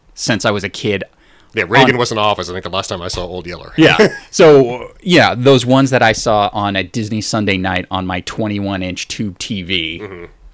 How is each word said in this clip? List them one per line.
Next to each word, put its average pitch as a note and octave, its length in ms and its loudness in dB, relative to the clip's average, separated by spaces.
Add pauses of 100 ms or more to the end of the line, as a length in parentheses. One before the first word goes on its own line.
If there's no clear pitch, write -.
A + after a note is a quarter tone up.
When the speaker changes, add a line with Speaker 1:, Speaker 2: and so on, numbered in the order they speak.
(160)
Speaker 1:
since A2 300 -2
I A#2 60 0
was G2+ 120 -4
a G2+ 60 -6
kid. G2+ 340 -4 (500)
Speaker 2:
Yeah, G#2+ 140 -2
Reagan C3 280 4
Speaker 1:
On A#2+ 40 0
Speaker 2:
was A#2+ 120 -2
in A2+ 60 -4
office, G#2 320 0
I F2+ 40 -8
think, F2+ 100 -8
the F2 80 -10
last F#2+ 160 -4
time F#2 140 -8
I F2+ 80 -8
saw F2+ 180 -6
Old F2 180 -10
Yeller. - 320 -14
Speaker 1:
Yeah. D#3+ 200 6 (260)
Speaker 2:
<laughs> - 80 -20
Speaker 1:
So, B2+ 680 6
yeah, B2 340 4
those B2 300 4
ones C3 240 4
that B2+ 120 0
I A2+ 120 4
saw G#2+ 400 0
on G2+ 240 -2
a F#2+ 60 -2
Disney G#2+ 380 -6
Sunday G#2 360 -2
night F#2 340 -2
on F#2 160 -4
my F2+ 140 -4
twenty-one G2+ 600 -6
inch F#2 280 -8
tube G#2 300 -8
T G2+ 220 -8
V, E2+ 400 -6
Speaker 2:
Mm-hmm. F#2+ 240 -16 (280)